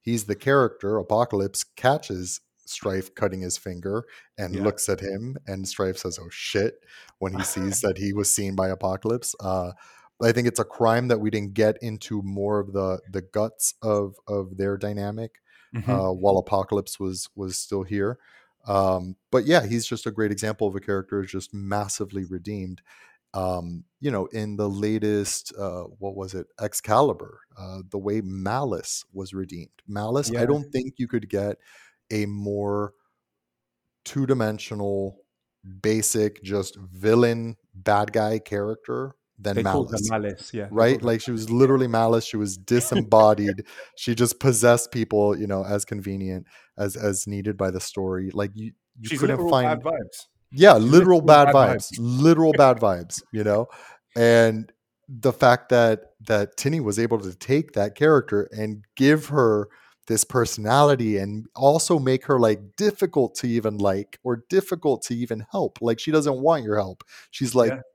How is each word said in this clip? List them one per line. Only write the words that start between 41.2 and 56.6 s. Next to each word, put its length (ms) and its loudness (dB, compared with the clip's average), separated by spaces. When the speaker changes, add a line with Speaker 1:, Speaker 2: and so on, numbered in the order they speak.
Speaker 1:
she 100 -10
was 180 -6
Speaker 2:
Malice. 120 2
Speaker 1:
literally 280 6
Malice. 360 2
She 120 -10
was 200 -4
Speaker 2:
<laughs> 160 -4
Speaker 1:
disembodied. 600 4
She 180 -4
just 260 0
possessed 500 4
people, 480 0
you 80 -4
know, 180 -4
as 200 -4
convenient, 600 -8
as, 200 -4
as 300 -4
needed 300 -6
by 140 -2
the 100 -6
story. 520 -6
Like, 220 -4
you, 180 -12
you 80 -14
Speaker 2:
She's 120 -4
Speaker 1:
couldn't 160 2
Speaker 2:
literal 140 -2
Speaker 1:
find 320 0
Speaker 2:
bad 100 -4
vibes. 340 -12
Speaker 1:
Yeah, 240 10
Speaker 2:
She's 100 6
Speaker 1:
literal 340 8
Speaker 2:
literal 20 6
Speaker 1:
bad 260 10
Speaker 2:
bad 80 4
Speaker 1:
vibes. 380 4
Speaker 2:
vibes. 60 -12
Speaker 1:
Literal 560 4
bad 240 8
vibes, 440 -2
you 120 -2
know? 220 2
And 560 6
the 240 0
fact 360 4
that, 440 4
that 300 0
Tini 240 -2